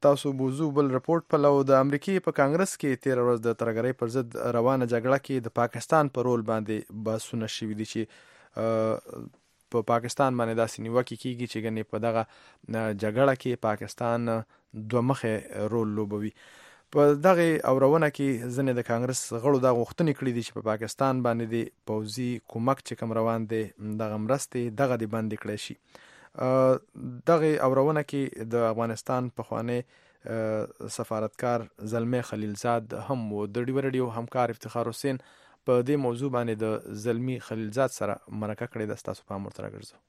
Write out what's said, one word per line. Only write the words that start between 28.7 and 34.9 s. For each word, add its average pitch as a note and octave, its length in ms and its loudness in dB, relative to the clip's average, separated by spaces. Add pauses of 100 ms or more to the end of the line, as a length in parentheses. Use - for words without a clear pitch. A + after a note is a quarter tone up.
افغانستان A#2 680 -2
پخوانی، A#2 460 -4
آه، - 1120 -6
سفارتکار A2+ 640 -2 (320)
زلمی A#2+ 380 0
خلیلزاد A2 680 -4 (140)
هم C3 120 -2 (120)
و. G#2 120 -2
د G2+ 120 -6 (100)
ډیوه C3+ 180 0
ریډیو B2+ 300 0
همکار A#2 380 -2
افتخار A#2 360 -4